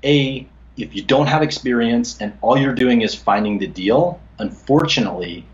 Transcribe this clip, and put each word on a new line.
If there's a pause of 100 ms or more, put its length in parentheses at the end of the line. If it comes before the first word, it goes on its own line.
A, (300)
if
you
don't
have
experience
and (100)
all
you're
doing
is
finding
the
deal, (180)
unfortunately,